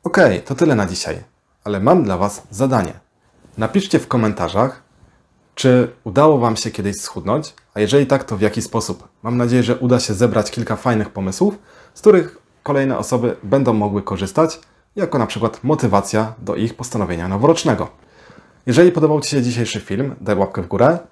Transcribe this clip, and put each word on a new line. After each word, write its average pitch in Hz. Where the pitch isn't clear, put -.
Okej, 135
to 139
tyle 151
na 101
dzisiaj, 87
ale 101
mam 143
dla 92
was 101
zadanie. 113
Napiszcie 160
w -
komentarzach, 107
czy 123
udało 139
wam 117
się -
kiedyś 98
schudnąć, 113
a 104
jeżeli 131
tak, 135
to 107
w 92
jaki 107
sposób. -
Mam 120
nadzieję, 123
że 123
uda 123
się 107
zebrać 107
kilka 113
fajnych 110
pomysłów, 101
z -
których 180
kolejne 135
osoby 117
będą 123
mogły 104
korzystać, 98
jako 202
na 113
przykład 110
motywacja 113
do -
ich 117
postanowienia 90
noworocznego. 120
Jeżeli 170
podobał 151
ci -
się 139
dzisiejszy 117
film, 131
daj 107
łapkę -
w 85
górę 131